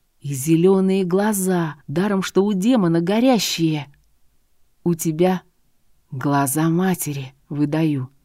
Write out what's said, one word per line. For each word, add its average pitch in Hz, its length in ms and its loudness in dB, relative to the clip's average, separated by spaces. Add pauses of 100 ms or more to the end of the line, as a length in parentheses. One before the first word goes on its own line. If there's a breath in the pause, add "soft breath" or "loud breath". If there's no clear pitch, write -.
(200)
И 143 140 -8
зеленые 185 680 2
глаза, 185 720 0 (100)
даром 190 360 -2
что 190 220 0
у 214 80 0
демона 185 480 2
горящие. 180 840 0 (960)
«У 175 120 0
тебя 175 480 0 (680)
глаза 143 580 0
матери», 165 640 -4 (160)
выдаю, 147 600 -2 (140)